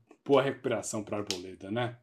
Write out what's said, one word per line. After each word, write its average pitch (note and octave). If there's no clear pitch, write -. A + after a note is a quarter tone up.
boa C#3
recuperação A2+
pra G#2
Arboleda, F#2
né? A#2+